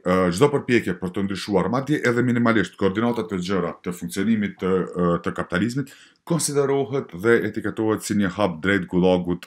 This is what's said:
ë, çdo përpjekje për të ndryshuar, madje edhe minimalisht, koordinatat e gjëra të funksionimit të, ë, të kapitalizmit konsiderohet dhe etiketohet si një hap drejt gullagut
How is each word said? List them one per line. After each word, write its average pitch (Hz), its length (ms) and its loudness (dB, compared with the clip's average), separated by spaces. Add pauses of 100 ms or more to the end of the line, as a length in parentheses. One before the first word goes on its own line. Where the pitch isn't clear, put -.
ë, 92 160 2 (160)
çdo 131 160 4
përpjekje 117 480 0
për 90 160 -8
të 98 140 -4
ndryshuar, 95 420 -2
madje 131 320 -2
edhe 120 240 2
minimalisht, 117 560 2
koordinatat 107 560 -2
e 90 60 -4
gjëra 87 320 -2 (100)
të 90 160 -6
funksionimit 98 600 -2
të, 92 180 2
ë, 87 400 0
të 90 160 -4
kapitalizmit 117 560 -4 (340)
konsiderohet 139 840 -2 (100)
dhe 113 200 6 (100)
etiketohet 110 500 -2
si 104 160 -2
një 98 160 0
hap 90 320 0
drejt 95 240 0
gullagut 90 580 2